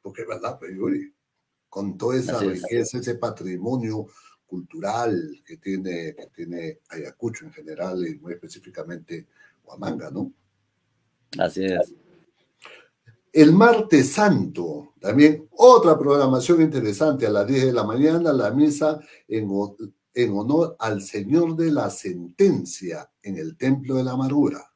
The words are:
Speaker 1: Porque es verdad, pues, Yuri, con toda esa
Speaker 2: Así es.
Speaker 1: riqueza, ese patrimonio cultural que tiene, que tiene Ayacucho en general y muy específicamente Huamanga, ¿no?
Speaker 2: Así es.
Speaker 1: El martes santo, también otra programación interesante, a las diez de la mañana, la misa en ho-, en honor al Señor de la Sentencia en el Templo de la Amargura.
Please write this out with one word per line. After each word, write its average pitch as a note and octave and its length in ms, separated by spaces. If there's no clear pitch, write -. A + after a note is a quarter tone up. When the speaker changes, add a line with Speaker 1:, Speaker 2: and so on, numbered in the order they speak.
Speaker 1:
Porque F#2+ 220
es - 60
verdad, F#2 300
pues, F#2 160
Yuri, A#2 380
con G2 300
toda B2+ 180
esa B2+ 200
Speaker 2:
Así G2+ 100
es. F2+ 160
Speaker 1:
riqueza, A#2 360
ese A#2+ 180
patrimonio G#2+ 920
cultural F#2 1000
que E2 120
tiene, F2+ 560
que - 200
tiene E2+ 440
Ayacucho E2 560
en D#3 80
general F2 540
y D#2+ 120
muy E2+ 160
específicamente - 920
Huamanga, G2 460
¿no? G#2 220
Speaker 2:
Así F2+ 260
es. F#2 300
Speaker 1:
El D#3 220
martes G#3+ 580
santo, G#2 880
también D3 520
otra G#3 460
programación C#3 640
interesante, C3 680
a G#2 40
las G#2 160
diez C3 180
de C3 80
la A#2 120
mañana, D#3 480
la A#2+ 180
misa D3+ 500
en A2 240
ho-, G2+ 240
en A#2+ 240
honor D3 420
al G#2 220
Señor D3 560
de E3 160
la A#2 160
Sentencia F2 1200
en G2 160
el D#2+ 180
Templo C3 380
de B2+ 100
la B2+ 80
Amargura. C3+ 640